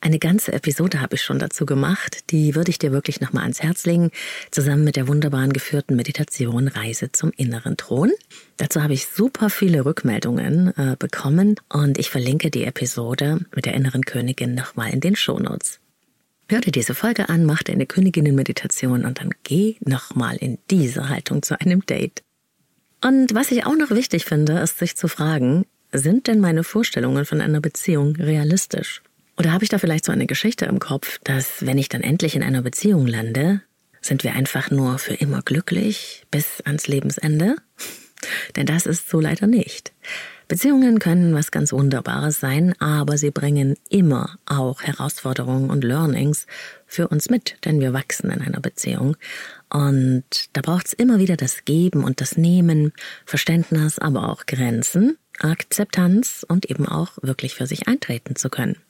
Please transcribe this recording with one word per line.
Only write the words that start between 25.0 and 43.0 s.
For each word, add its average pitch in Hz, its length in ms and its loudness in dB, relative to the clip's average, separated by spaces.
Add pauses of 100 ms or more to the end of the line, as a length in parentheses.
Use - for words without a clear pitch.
fragen, 151 580 2 (260)
sind 160 360 2
denn 220 120 4
meine 165 240 4
Vorstellungen 139 640 0
von 151 160 -2
einer 151 200 0
Beziehung 151 560 0
realistisch? 156 840 0 (360)
Oder 160 140 2
habe 185 120 2
ich 214 60 0
da 208 100 2
vielleicht 160 260 0
so 175 60 0
eine - 160 0
Geschichte - 380 -2
im - 140 0
Kopf, - 440 -6
dass, 131 420 -4
wenn 131 120 0
ich 135 120 0
dann 139 120 -6
endlich 156 340 0
in 131 80 0
einer 131 180 2
Beziehung 143 440 2
lande, 120 560 0 (400)
sind - 220 -2
wir 120 100 -2
einfach 135 380 -2
nur 135 280 2
für - 160 -6
immer 135 260 -2
glücklich - 880 -2
bis - 300 -4
ans 147 260 -4
Lebensende? 151 680 0 (1000)
Denn - 100 0
das 160 200 0
ist - 240 -4
so 165 100 2
leider 156 280 0
nicht. - 460 0 (540)
Beziehungen 262 520 4
können 170 340 4
was 151 160 0
ganz 147 240 -2
Wunderbares 139 640 0
sein, 156 400 2
aber 147 380 0